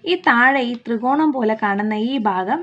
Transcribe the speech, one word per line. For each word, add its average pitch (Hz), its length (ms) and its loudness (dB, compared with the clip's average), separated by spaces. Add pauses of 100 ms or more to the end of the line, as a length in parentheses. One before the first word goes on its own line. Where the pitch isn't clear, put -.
ഈ 359 40 2 (140)
താഴെ 254 320 4 (100)
ഈ 247 40 -4 (120)
ത്രികോണം 254 500 0
പോലെ 220 260 0
കാണുന്ന 208 340 -2 (140)
ഈ 269 40 -2 (140)
ഭാഗം 190 360 -2